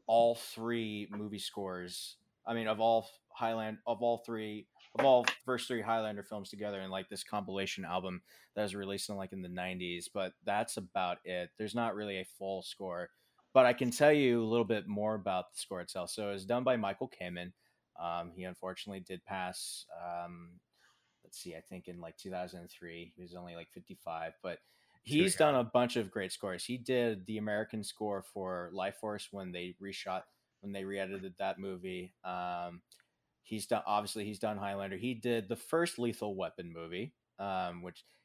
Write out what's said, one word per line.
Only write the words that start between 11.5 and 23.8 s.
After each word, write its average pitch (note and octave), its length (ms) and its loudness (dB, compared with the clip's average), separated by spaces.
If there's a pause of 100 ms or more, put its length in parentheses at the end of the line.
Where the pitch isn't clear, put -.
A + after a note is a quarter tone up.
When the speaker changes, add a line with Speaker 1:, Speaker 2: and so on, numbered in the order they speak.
Speaker 1:
There's G#2+ 160 -4
not A#2 200 0
really G2+ 220 -4
a F#2 80 -4 (140)
full F#2+ 240 -4
score, F2 480 -6 (420)
but C3 140 12
I A#2+ 80 8
can B2 160 0
tell D3 240 8
you B2 280 6
a A2 60 2
little A#2 160 6
bit G2+ 240 0
more G#2+ 280 0
about F#2 360 -2
the - 80 -16
score F#2 220 -6
itself. F2 260 -6
So G#2 220 -4
it - 20 -2
was F#2+ 140 -6
done B2 180 2
by B2 140 6
Michael G2+ 320 -2
Kamen. F2+ 420 -8 (500)
Um, E2+ 320 -2
he F#2 100 -8
unfortunately F#2 560 -8
did F2+ 260 -8
pass, - 580 -6 (180)
um, F2 500 -8 (720)
let's - 160 -18
see, E2+ 140 -10
I D#2+ 60 -12
think F2+ 280 -14
in, F2 120 -10
like, E2 180 -12
two F#2+ 120 -10
thousand F2+ 380 -6
three, E2+ 480 -14
he F2+ 60 -16
was F2 120 -16
only, F2 200 -12
like, E2+ 180 -12
fifty-five, E2 600 -8 (100)